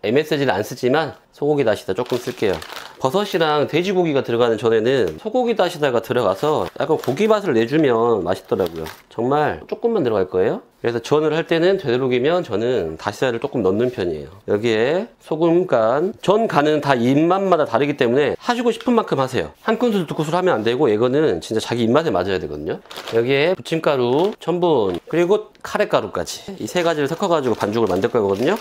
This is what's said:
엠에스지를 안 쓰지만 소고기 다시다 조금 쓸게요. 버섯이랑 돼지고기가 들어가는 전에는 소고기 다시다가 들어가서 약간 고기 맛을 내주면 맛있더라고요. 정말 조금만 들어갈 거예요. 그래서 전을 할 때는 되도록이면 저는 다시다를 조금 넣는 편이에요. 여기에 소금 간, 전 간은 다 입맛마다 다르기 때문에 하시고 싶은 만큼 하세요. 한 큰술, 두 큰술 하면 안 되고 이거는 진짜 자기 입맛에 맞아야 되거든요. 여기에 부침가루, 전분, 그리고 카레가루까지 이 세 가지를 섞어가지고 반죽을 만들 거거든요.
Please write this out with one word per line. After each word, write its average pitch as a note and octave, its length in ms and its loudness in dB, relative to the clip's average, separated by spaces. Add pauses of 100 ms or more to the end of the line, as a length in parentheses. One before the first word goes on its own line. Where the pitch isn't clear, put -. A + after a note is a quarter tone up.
엠에스지를 C#3 500 0
안 G#2 100 -2
쓰지만 C3+ 520 -2 (180)
소고기 C#3+ 320 0
다시다 G2+ 280 -2
조금 B2 240 -4
쓸게요. A#2 360 -2 (460)
버섯이랑 D#3 680 0
돼지고기가 E3+ 560 0
들어가는 A#2 340 0
전에는 A2+ 640 2
소고기 A#3 340 -2
다시다가 D3 460 0
들어가서 A#2 680 0 (120)
약간 D3+ 180 0
고기 C#3+ 300 -2
맛을 G3+ 260 2
내주면 A#2 720 2
맛있더라고요. F2 600 -2 (260)
정말 B2+ 580 -2
조금만 A3 360 -2
들어갈 G#2 260 0
거예요. A#2 320 0 (200)
그래서 A#2 180 -2
전을 D3+ 340 0
할 D#3 140 -2
때는 F3 300 2
되도록이면 C3 680 0
저는 G#2 540 -2
다시다를 A#2 420 -2
조금 C3 240 -4
넣는 G#2 280 2
편이에요. D#2+ 380 -6 (180)
여기에 A#2 640 0 (100)
소금 E3+ 480 0
간, C3 540 2
전 G#3+ 260 2
간은 D3+ 340 2
다 C#3+ 120 2
입맛마다 D#3 720 4
다르기 C#3+ 320 0
때문에 B2+ 400 2
하시고 A#3+ 340 0
싶은 A#3 220 -2
만큼 G3+ 260 2
하세요. A#2+ 320 -2 (100)
한 A3+ 160 0
큰술, G#3 300 0
두 - 80 -6
큰술 D#3 200 -2
하면 F3+ 180 2
안 A2 100 -2
되고 B2+ 240 2
이거는 A#2+ 540 2
진짜 A2 180 -4
자기 A#2+ 240 -2
입맛에 B2 280 2
맞아야 F#2 280 0
되거든요. D2+ 400 -8 (340)
여기에 C#3 420 2
부침가루, D3+ 840 0
전분, D3+ 680 0
그리고 F3 400 0 (160)
카레가루까지 C#3+ 960 -4
이 G#2+ 100 -6
세 F3 140 -2
가지를 D#3 240 0
섞어가지고 D#3+ 480 0
반죽을 G#2+ 320 0
만들 F#2+ 240 0
거거든요. A2 500 2